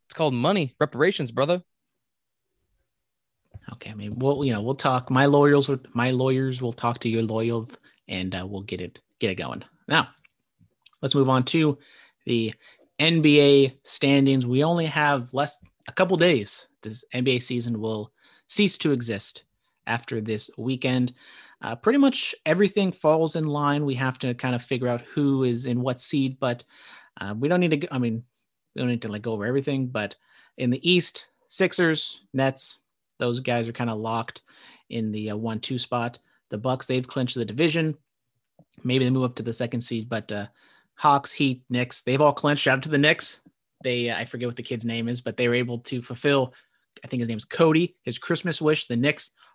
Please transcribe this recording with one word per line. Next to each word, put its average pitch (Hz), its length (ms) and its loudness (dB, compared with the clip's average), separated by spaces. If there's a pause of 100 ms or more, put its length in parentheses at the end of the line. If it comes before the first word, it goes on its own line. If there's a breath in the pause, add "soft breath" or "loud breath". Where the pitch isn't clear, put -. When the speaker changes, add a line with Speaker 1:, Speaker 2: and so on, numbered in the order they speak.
Speaker 1:
It's - 80 -18
called 147 200 0
money. 143 460 0
Reparations, 143 520 0
brother. 151 320 0 (2000)
Speaker 2:
Okay, - 180 -16
I - 20 -16
mean, 104 260 -10
we'll, 139 240 0
you 131 80 0
know, 104 100 -2
we'll 127 140 -2
talk. 127 340 0
My 135 180 6
lawyers 143 420 6
will, 139 100 -2 (140)
my 120 180 2
lawyers 131 500 0
will 117 120 -4
talk 120 260 -2
to 117 100 -2
your 113 120 2
loyal, 113 480 -2 (400 soft breath)
and, 92 260 -6
uh, 92 100 -6
we'll 98 180 -10
get 90 180 -8
it, 85 180 -12 (200)
get 107 100 0
it 92 60 -4
going. 64 280 -8 (240)
Now, 151 220 2 (920)
let's 131 140 -2
move 135 140 4
on 127 160 4
to 156 320 2 (480 soft breath)
the 113 280 0 (460 soft breath)
N 165 220 4
B 147 180 8
A 139 440 6
standings. 139 640 2
We 127 180 2
only 165 240 0
have 143 460 0
less, 139 260 -4 (280)
a - 60 -14
couple 180 240 2
days. 156 500 2 (140)
This 110 320 -14
N 127 100 -2
B 127 140 2
A - 20 -2
season 120 400 -4
will 110 320 -6 (380 soft breath)
cease - 300 2
to 156 120 0
exist 117 520 -4 (440)
after 117 320 -4
this 107 380 -6
weekend. 127 560 0 (480 loud breath)
Uh, 117 140 -8
pretty 262 240 2
much - 340 2 (140)
everything 190 440 2
falls 160 440 2
in 160 100 -2
line. 147 400 0
We 139 80 0
have 131 260 -2
to 127 140 -2
kind 127 220 -2
of 120 80 -4
figure 127 240 -2
out 120 140 0
who 139 420 0
is 123 240 0
in 123 140 0
what 127 200 -4
seed, 135 380 -2
but, 123 240 -2 (560 loud breath)
uh, 98 180 -6
we 135 100 -2
don't 180 120 2
need 175 120 2
to 151 60 2
go, 143 140 -6
I 135 80 -2
mean, 117 240 -2 (500)
we - 60 -8
don't 127 100 -2
need 120 140 -4
to, 110 60 -8
like, 104 120 -8
go 113 120 -4
over 104 120 -4
everything, 135 420 -2
but 107 280 -6 (420 soft breath)
in 123 140 0
the 139 180 0
East, - 380 0 (220)
Sixers, 170 720 0 (120)
Nets, 135 460 -2 (400)
those 123 200 -2
guys 120 280 -2
are 117 60 -10
kinda 120 200 -4
locked 110 480 -6 (480 soft breath)
in 110 220 -4
the, 107 180 -6
uh, 104 60 -6
one 110 240 -6
two 127 180 -6
spot. 120 400 -4 (320)
The - 80 -8
Bucks, 127 300 -2
they've 127 200 -2
clinched 127 280 -4
the 120 100 -4
division. 156 500 0 (880)
Maybe 127 220 2
they 123 60 2
move 131 140 2
up 123 100 -6
to 113 80 -8
the 117 100 -6
second 120 280 -4
seed, 117 280 -8
but, 110 220 -6
uh, 101 160 -6 (480 soft breath)
Hawks, 143 360 2
Heat, 131 380 -2
Knicks, 123 320 -2
they've 135 200 0
all 147 120 6
clinched. 147 300 0
Shout 135 140 4
out 127 60 -8
to 156 60 -10
the 147 80 2
Knicks. 151 420 2 (440)
They, 123 260 -2
uh, 107 80 -4
I 113 80 -4
forget 123 220 -6
what 117 80 -6
the 120 80 -10
kid's 117 220 -6
name 117 220 -4
is, 120 140 -4
but 113 160 -8
they 123 100 2
were 120 60 2
able 120 260 -2
to 123 220 -8
fulfill, 127 540 0 (480 soft breath)
I - 40 -18
think 127 120 -4
his 117 100 -2
name's 110 160 -6
Cody, 165 560 2
his 127 160 -8
Christmas 170 420 -4
wish. 156 280 0
The 120 100 -2
Knicks 147 320 0 (260 soft breath)